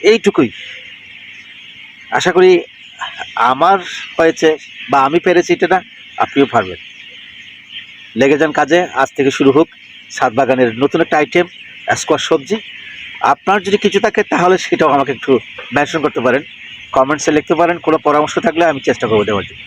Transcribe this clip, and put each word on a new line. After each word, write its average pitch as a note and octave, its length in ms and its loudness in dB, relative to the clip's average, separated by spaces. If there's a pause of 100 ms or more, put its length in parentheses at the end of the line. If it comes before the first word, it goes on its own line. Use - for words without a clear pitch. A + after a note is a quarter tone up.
(100)
এইটুকুই। G3 400 2 (1700)
আশা F3 180 0
করি F#3 140 6 (1000)
আমার E3+ 280 2 (380)
হয়েছে E3 320 2 (420)
বা C#3 160 2
আমি D#3 200 0
পেরেছি, F3 260 2
এটা - 220 0
না, - 40 0 (460)
আপনিও C#3 300 0
পারবেন। F#2 240 -2 (1400)
লেগে C#3 240 4
যান D3+ 120 2
কাজে, D3+ 260 2 (220)
আজ C3+ 160 2
থেকে C#3 140 2
শুরু C#3 260 2
হোক E3 120 4 (420)
ছাদ C3 280 -2
বাগানের B2+ 320 2 (120)
নতুন D#3+ 180 0
একটা E3+ 200 0
আইটেম, F3 260 0 (540)
স্কোয়াশ D3 280 -2
সবজি। D#3+ 280 -2 (760)
আপনার G3 340 0
যদি G3 180 0
কিছু G3 160 2
থাকে G#3+ 200 0 (120)
তাহলে F3+ 260 2
সেটাও D#3 380 0
আমাকে C#3 160 0
একটু C3 200 -2 (400)
মেনশন D3 320 -2
করতে D3+ 160 -2
পারেন, B2+ 220 0 (500)
কমেন্টসে C#3 440 0
লিখতে D#3 180 0
পারেন, E3+ 240 0
কোনো D#3+ 180 0 (100)
পরামর্শ D3 280 2 (120)
থাকলে E3 180 0
আমি D3 240 0
চেষ্টা B2 220 -2
করবো G#2+ 140 2
দেওয়ার G2+ 240 -2
জন্য। - 180 -20